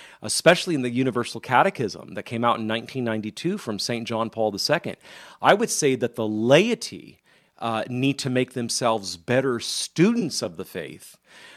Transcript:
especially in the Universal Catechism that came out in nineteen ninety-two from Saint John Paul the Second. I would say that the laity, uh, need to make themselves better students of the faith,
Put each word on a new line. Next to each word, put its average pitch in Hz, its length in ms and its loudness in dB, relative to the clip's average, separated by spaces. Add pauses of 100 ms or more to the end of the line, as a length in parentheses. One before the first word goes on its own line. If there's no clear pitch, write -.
(220)
especially 165 540 4
in 131 60 0
the 123 80 -2
Universal 120 500 -2
Catechism 127 760 0
that 101 80 -8
came 117 200 -6
out 120 160 2
in 107 80 -4
nineteen 117 380 -4
ninety-two 110 520 -4
from 107 220 -8
Saint 117 260 -4
John 113 240 -4
Paul 107 220 -2
the 98 80 -8
Second. - 380 -2 (440)
I 165 120 6
would 214 160 2
say 135 260 0
that 120 200 -4
the 110 120 -2
laity, 120 960 2 (380)
uh, 113 280 -4
need 131 320 0
to 131 100 -4
make 127 220 0
themselves 113 640 -2
better 123 460 0
students 202 800 0
of 90 160 -8
the 92 80 -8
faith, - 500 -12 (420)